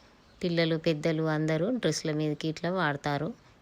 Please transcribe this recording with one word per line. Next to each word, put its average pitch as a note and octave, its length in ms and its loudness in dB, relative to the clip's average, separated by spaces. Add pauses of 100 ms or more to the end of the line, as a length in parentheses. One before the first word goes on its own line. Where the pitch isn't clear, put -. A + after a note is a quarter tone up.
(440)
పిల్లలు, E3 340 2
పెద్దలు D#3+ 460 0
అందరూ D#3 460 2
డ్రెస్ల E3 420 0
మీదకి D3+ 360 -2
ఇట్లా E3 240 -2
వాడతారు. D3+ 640 -2 (280)